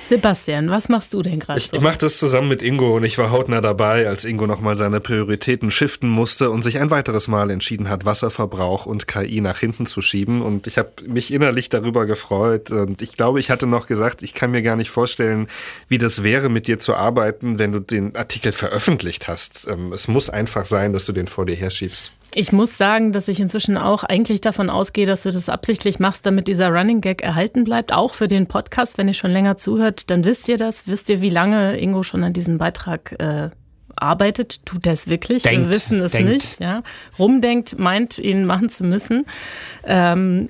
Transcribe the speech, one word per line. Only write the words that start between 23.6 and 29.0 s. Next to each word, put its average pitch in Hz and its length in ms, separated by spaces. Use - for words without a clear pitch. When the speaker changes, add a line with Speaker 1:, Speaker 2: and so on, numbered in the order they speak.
Speaker 1:
auch 202 300
eigentlich 208 340
davon 202 300
ausgehe, 196 360
dass 190 180
du 196 80
das 180 180
absichtlich - 500
machst, 190 260
damit 196 220
dieser 185 220
Running 196 320
Gag 190 200
erhalten 165 440
bleibt, 233 260
auch 226 220
für 208 160
den 190 180
Podcast. - 500
Wenn 196 120